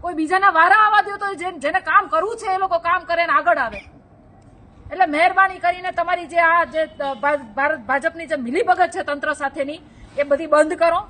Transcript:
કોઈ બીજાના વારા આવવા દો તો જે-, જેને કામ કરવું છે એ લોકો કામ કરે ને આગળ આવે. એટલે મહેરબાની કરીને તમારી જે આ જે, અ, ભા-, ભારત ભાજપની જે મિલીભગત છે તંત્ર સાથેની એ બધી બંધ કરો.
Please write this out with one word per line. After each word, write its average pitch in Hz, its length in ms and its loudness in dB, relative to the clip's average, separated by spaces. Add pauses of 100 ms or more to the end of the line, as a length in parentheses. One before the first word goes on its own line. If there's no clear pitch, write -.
કોઈ 349 120 -8
બીજાના 359 360 2
વારા 349 260 4
આવવા 427 260 4
દો 415 160 -4
તો 403 160 -6
જે-, 349 240 -8
જેને 302 220 -2
કામ 370 280 2
કરવું 359 280 -2
છે 381 200 -4
એ - 20 -2
લોકો 370 200 -2
કામ 339 260 -2
કરે 339 220 -2
ને 320 80 -2
આગળ 311 240 2
આવે. 226 200 -4 (1120)
એટલે 359 140 2
મહેરબાની 370 520 2
કરીને 359 340 -4
તમારી 349 340 -4
જે 330 140 -2
આ 339 240 4
જે, 311 160 -4
અ, 294 420 -4
ભા-, 285 340 -2
ભારત 294 240 -2
ભાજપની 277 460 -4
જે 302 100 -4
મિલીભગત 349 540 0
છે 349 140 -6
તંત્ર 294 300 -4
સાથેની 285 460 -6 (380)
એ 285 60 0
બધી 285 240 0
બંધ 311 260 4
કરો. 339 360 2